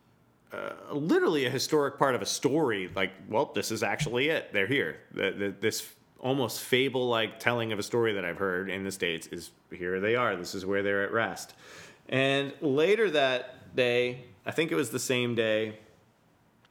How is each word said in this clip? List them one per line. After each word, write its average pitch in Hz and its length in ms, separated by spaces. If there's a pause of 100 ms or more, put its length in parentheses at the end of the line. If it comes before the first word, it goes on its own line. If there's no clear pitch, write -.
(520)
uh, - 200 (200)
literally 165 540
a 120 40
historic 139 500
part 135 160
of 104 60
a 98 40
story. 120 680
Like, 95 160 (180)
well, 123 240
this - 180
is 110 120
actually 113 460
it. - 240
They're 98 140
here. 98 340 (120)
The, 98 180
the, 98 280
this - 280 (320)
almost 127 420
fable-like 123 800
telling 117 320
of 101 80
a 101 40
story 113 300
that 95 120
I've 85 120
heard 95 320
in 95 140
the 98 80
States 85 360
is, 85 240 (200)
here 90 280
they 107 160
are. 117 200
This 87 200
is 92 100
where 98 160
they're 101 220
at 101 100
rest. 107 400 (560)
And 139 500
later 170 520
that 131 640
day, 123 500 (200)
I 113 60
think 165 200
it 165 40
was 151 140
the 127 100
same 123 360
day, 110 420 (920)